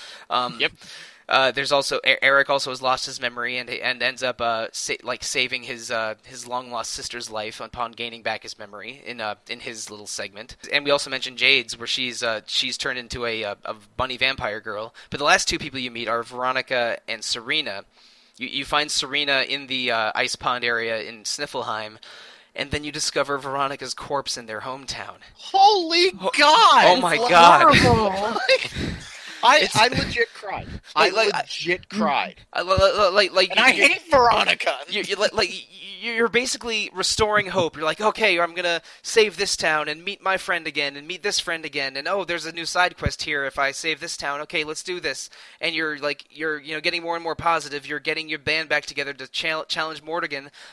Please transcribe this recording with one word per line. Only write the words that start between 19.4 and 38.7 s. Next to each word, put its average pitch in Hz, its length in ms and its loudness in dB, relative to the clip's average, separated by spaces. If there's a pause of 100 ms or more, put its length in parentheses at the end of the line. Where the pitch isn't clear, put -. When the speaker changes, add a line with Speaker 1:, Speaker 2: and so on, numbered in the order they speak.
Speaker 1:
in 139 200 -6
the, 127 240 -4
uh, 110 240 0
ice 127 200 -2
pond 123 300 -4
area 117 380 -2
in 110 200 -14
Sniffelheim, 113 720 -8 (580)
and 139 160 -6
then 147 120 -4
you 151 80 -8
discover 143 460 -2
Veronica's 135 560 -4
corpse - 440 -6
in 120 100 -14
their 107 140 -8
hometown. 127 560 -10 (180)
Speaker 2:
Holy 370 760 4
Speaker 1:
Ho-, 190 260 -2
Speaker 2:
God! 294 600 8
Speaker 1:
oh - 20 0
my 165 160 2
Speaker 2:
Like, 147 140 2
Speaker 1:
God. 175 480 10
Speaker 3:
Horrible. 220 680 4
Speaker 2:
<laughs> - 960 -4
I, 269 160 8
Speaker 1:
It's - 160 2
Speaker 2:
I 226 140 6
legit - 440 -2
cried. 170 340 -10 (280)
Speaker 1:
Like, 165 180 6
Speaker 2:
I - 20 -6
Speaker 1:
like, 214 200 2
I - 60 -2
Speaker 2:
legit - 480 -6
cried. 143 460 -2 (180)
Speaker 1:
I, - 80 -2
li-, 180 100 -4
li-, 190 400 6
like, 190 220 4
like, 185 180 4
Speaker 2:
And 196 80 2
Speaker 1:
you, 233 60 6
Speaker 2:
I 262 60 8
Speaker 1:
you, - 220 6
Speaker 2:
hate - 160 -6
Veronica. 214 680 4 (100)
Speaker 1:
you, 190 160 -4
you, 180 140 -4
like, 202 160 2
like, 190 180 0 (500)
you, 233 120 -6
you're 233 160 2
basically 226 640 -2
restoring 208 540 0
hope. 175 280 0
You're 151 80 -8
like, 156 160 -2
"Okay, 208 400 2
I'm 170 140 0
gonna 170 280 -2 (200)